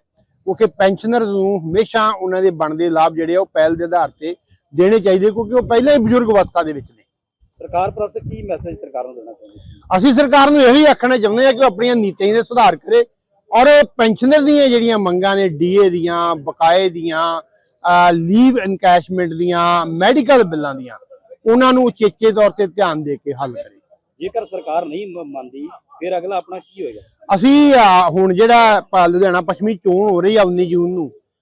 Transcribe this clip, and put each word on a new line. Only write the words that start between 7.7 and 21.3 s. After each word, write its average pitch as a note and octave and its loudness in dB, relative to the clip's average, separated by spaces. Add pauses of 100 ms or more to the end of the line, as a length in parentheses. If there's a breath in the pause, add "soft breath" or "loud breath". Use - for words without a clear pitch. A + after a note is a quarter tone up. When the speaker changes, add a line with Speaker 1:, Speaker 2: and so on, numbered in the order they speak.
Speaker 2:
ਪਾਸੇ G#3 -10
ਕੀ A3 -12
ਮੈਸੇਜ E3+ -10
ਸਰਕਾਰ B2+ -12
ਨੂੰ B2+ -16
ਦੇਣਾ - -20
ਚਾਹੁੰਦੇ? - -10
Speaker 1:
ਅਸੀਂ B3 2
ਸਰਕਾਰ C#4 4
ਨੂੰ D4 4
ਇਹੀ C4+ 6
ਆਖਣਾ B3+ 2
ਚਾਹੁੰਦੇ A3 0
ਹਾਂ C4+ 2
ਕਿ A3+ -8
ਉਹ C4+ 2
ਆਪਣੀਆਂ A#3+ 0
ਨੀਤੀਆਂ G3+ -2
ਦੇ A#3 0
ਸੁਧਾਰ A3 0
ਕਰੇ A3+ 0 (460)
ਔਰ A#3+ 4 (300)
ਪੈਨਸ਼ਨਰ B3 2
ਦੀਆਂ C#4+ 2
ਜਿਹੜੀਆਂ A#3 0
ਮੰਗਾਂ F#3+ -2
ਨੇ, G3 0
ਡੀ E3+ -2
ਏ F#3 2
ਦੀਆਂ, E3+ -4
ਬਕਾਏ E3 0
ਦੀਆਂ, E3 -6
ਅਹ, - 0
ਲੀਵ G#3 2
ਇਨਕੈਸ਼ਮੈਂਟ F3+ -2
ਦੀਆਂ, E3+ -2
ਮੈਡੀਕਲ A3+ 2
ਬਿੱਲਾਂ D3+ -4
ਦੀਆਂ, B2 -18 (540)